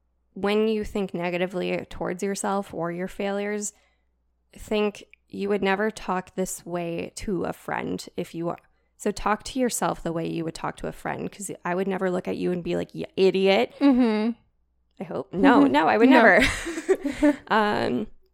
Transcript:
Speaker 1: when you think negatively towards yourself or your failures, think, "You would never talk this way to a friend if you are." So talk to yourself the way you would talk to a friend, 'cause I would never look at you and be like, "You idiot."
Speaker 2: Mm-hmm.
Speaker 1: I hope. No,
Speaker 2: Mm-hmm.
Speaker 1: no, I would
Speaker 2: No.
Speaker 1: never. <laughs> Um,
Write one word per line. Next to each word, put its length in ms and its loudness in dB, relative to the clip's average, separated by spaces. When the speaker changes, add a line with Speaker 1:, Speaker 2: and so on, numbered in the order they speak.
Speaker 1:
when 340 0
you 160 0
think 300 -6
negatively 760 -4
towards 320 -6
yourself 520 -4
or 180 -4
your 160 -6
failures, 640 -6
think, 500 -2
"You 220 -6
would 120 0
never 300 0
talk 440 -6
this 300 -6
way 520 -6
to 260 -4
a 100 -4
friend 520 -8
if 160 -8
you 160 -6
are." 80 -6
So 140 -4
talk 320 -2
to 160 -6
yourself 420 -2
the 120 -4
way 140 -4
you 160 -4
would 120 -8
talk 220 -8
to 100 -8
a 40 -6
friend, 400 -8
'cause 200 -12
I 120 -2
would 120 -2
never 220 -2
look 180 -4
at 100 -4
you 140 -2
and 120 -4
be 120 -2
like, 200 -6
"You 100 -8
idiot." 640 4
Speaker 2:
Mm-hmm. 520 4
Speaker 1:
I 40 -8
hope. 300 -8
No, 300 6
Speaker 2:
Mm-hmm. 80 4
Speaker 1:
no, 160 4
I 100 4
would 120 8
Speaker 2:
No. 120 10
Speaker 1:
never. 1200 2
<laughs> 60 -20
Um, 600 0